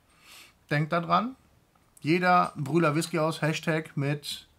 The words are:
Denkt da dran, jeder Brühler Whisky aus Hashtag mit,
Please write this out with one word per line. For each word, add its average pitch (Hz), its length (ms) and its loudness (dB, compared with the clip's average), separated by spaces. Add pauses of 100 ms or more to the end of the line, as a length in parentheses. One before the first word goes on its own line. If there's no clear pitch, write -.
(680)
Denkt 151 240 0
da 170 80 0
dran, 185 340 0 (640)
jeder 180 540 2
Brühler 151 380 2
Whisky 165 240 -2
aus 156 240 0
Hashtag 156 560 -2
mit, 143 500 -4 (120)